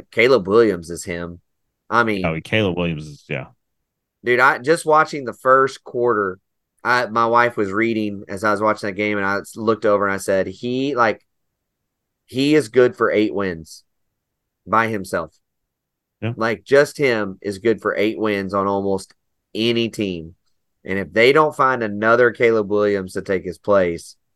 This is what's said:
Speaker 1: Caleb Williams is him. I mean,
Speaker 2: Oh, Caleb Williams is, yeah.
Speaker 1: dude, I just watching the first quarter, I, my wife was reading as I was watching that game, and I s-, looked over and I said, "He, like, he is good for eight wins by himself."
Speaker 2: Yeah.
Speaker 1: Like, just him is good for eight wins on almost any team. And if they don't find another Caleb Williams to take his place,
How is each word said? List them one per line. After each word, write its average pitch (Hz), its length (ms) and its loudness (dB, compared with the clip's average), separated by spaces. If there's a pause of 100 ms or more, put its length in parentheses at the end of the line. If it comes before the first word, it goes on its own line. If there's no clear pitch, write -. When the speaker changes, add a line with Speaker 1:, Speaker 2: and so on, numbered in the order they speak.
(100)
Speaker 1:
Caleb 117 380 4
Williams 98 400 2
is 82 160 -10
him. 87 360 -10 (500)
I 117 140 2
mean, 101 200 -4
Speaker 2:
Oh, 80 180 -4
Caleb 101 340 -2
Williams 82 300 -4
is, 73 220 -20
yeah. 67 200 -8 (760)
Speaker 1:
dude, 120 160 2
I 139 180 4
just 156 280 0
watching 151 380 0
the 110 100 -10
first 135 500 2
quarter, 104 540 -2 (440)
I, 120 240 0
my 117 200 0
wife 117 300 2
was 101 140 -2
reading 107 580 -2
as 98 160 -10
I 107 60 2
was 101 120 0
watching 107 260 0
that 95 60 -8
game, 104 240 -2
and 98 80 -2
I 98 120 -2
s-, - 180 -12
looked 110 280 -2
over 101 220 2
and 98 80 0
I 95 40 -4
said, 95 280 -2
"He, 127 480 -6
like, 113 320 0 (960)
he 139 300 0
is 143 140 2
good 123 280 4
for 107 140 0
eight 104 240 0
wins 90 500 -8 (800)
by 110 220 0
himself." 92 480 -6 (840)
Speaker 2:
Yeah. 113 140 -4
Speaker 1:
Like, 110 280 -4
just 143 320 2
him 110 460 -2
is 98 160 -8
good 110 240 0
for 104 120 -2
eight 104 240 -2
wins 101 360 -4
on 98 120 0
almost 98 460 -4 (420)
any 113 360 -2
team. 90 440 -8 (500)
And 95 140 -4
if 92 140 -6
they 117 200 6
don't 151 220 4
find 131 280 0
another 113 480 2
Caleb 110 400 0
Williams 101 440 0
to 95 80 -8
take 92 220 -4
his 87 140 -10
place, 90 580 0 (200)